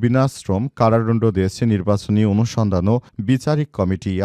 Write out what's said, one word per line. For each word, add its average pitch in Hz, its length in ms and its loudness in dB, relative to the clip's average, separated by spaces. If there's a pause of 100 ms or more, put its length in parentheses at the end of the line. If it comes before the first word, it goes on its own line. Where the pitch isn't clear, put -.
বিনাশ্রম 120 600 0 (160)
কারাদণ্ড 113 460 2 (120)
দিয়েছে 95 260 -2 (100)
নির্বাচনী 101 500 0 (100)
অনুসন্ধান 101 600 0
ও - 20 4 (340)
বিচারিক 147 400 0 (100)
কমিটি। 95 340 -2 (120)